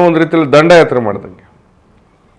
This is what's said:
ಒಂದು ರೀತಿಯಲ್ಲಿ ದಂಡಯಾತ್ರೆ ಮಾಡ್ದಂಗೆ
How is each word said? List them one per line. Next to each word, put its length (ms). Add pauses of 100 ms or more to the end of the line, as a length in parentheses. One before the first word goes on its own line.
ಒಂದು 160
ರೀತಿಯಲ್ಲಿ 320
ದಂಡಯಾತ್ರೆ 520
ಮಾಡ್ದಂಗೆ 380 (960)